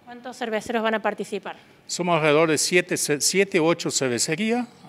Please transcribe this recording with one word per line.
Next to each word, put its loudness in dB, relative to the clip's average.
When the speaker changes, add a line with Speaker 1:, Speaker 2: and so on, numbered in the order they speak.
Speaker 1:
¿Cuántos -16
cerveceros -4
van 0
a -4
participar? -6
Speaker 2:
Somos 0
alrededor 4
de 2
siete, 0
se-, -2
siete, 2
ocho 2
cervecerías. -2